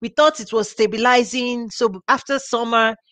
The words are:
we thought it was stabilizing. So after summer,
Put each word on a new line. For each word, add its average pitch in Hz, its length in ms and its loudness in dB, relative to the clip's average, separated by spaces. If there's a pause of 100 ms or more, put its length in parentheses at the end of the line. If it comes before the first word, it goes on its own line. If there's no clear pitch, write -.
we 233 80 -6
thought 302 320 2
it 208 120 -14
was 214 180 0
stabilizing. 240 1000 0
So 190 380 -4
after 269 300 0
summer, 233 580 0 (160)